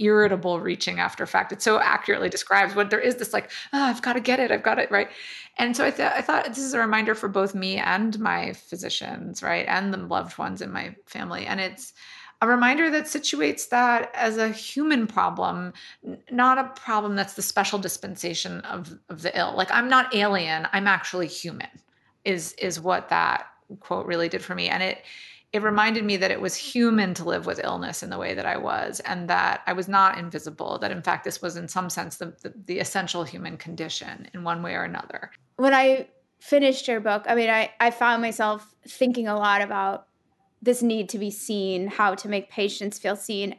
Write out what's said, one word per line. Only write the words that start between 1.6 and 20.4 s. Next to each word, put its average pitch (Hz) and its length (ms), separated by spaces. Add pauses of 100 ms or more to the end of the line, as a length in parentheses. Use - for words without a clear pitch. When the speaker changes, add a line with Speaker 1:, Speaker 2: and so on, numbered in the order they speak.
Speaker 1:
so 214 180
accurately 196 500
describes 196 460
what 202 140
there 208 100
is, 247 180
this - 160
like, - 180 (220)
"Oh, 277 100
I've 240 180
gotta 247 200
get 240 180
it, 240 120
I've - 120
got 220 160
it," - 100
right? 202 200 (480)
And 240 180
so 277 100
I 277 60
th-, - 240
I 269 60
thought 302 240
this 247 140
is 269 140
a 233 60
reminder 220 340
for 214 140
both 196 260
me 190 240
and 208 420
my 175 340
physicians, - 880
right, 175 240
and 190 260
the 190 40
loved 180 400
ones - 240
in 190 100
my - 240 (100)
family. - 400
And - 140
it's 190 340 (480)
a 226 60
reminder 247 420
that 302 160
situates 294 640
that 240 440
as 220 240
a 220 120
human 262 560
problem, 180 680 (320)
n-, - 120 (140)
not 254 260
a 262 220
problem 214 380
that's 196 160
the - 80
special - 380
dispensation 175 840
of, 170 360 (120)
of 160 140
the - 140
ill. - 200
Like, 190 140
I'm 240 180
not 262 260
alien, 175 560